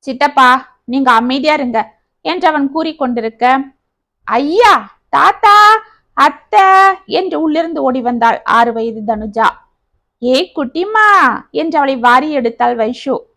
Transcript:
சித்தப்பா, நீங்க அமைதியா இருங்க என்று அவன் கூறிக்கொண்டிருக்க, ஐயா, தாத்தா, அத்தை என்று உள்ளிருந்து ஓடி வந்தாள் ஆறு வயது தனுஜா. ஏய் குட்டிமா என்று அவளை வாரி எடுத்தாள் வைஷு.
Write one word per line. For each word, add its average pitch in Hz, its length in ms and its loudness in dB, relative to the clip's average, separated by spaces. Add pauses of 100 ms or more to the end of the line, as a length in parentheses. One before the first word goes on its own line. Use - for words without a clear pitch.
சித்தப்பா, 269 440 2 (380)
நீங்க 254 260 0
அமைதியா 262 420 0
இருங்க 247 260 -4 (440)
என்று 349 240 -4
அவன் 302 200 -2
கூறிக்கொண்டிருக்க, 254 760 -6 (800)
ஐயா, 320 460 2 (380)
தாத்தா, 403 460 2 (600)
அத்தை 330 500 2 (440)
என்று 349 280 -4
உள்ளிருந்து 320 440 -2
ஓடி 262 200 -2
வந்தாள் 233 460 0
ஆறு 233 240 2
வயது 226 300 -6
தனுஜா. 214 460 -2 (760)
ஏய் 262 300 -2
குட்டிமா 381 540 -2 (460)
என்று 320 260 -4
அவளை 277 200 0
வாரி 247 340 2
எடுத்தாள் 240 440 -2
வைஷு. 240 400 -4 (200)